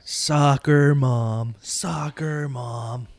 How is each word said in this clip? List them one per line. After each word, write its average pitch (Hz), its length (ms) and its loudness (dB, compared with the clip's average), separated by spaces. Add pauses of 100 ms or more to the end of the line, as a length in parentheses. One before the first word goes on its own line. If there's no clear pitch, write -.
soccer 143 880 4
mom, 117 640 0
soccer 151 880 -6
mom, 120 600 -8 (120)